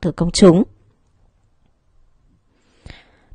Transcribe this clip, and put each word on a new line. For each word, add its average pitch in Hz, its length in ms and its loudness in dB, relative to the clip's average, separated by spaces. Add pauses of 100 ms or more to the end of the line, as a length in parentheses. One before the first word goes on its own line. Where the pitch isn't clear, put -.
từ 160 100 -6
công 170 200 -6
chúng. 180 320 4 (2750)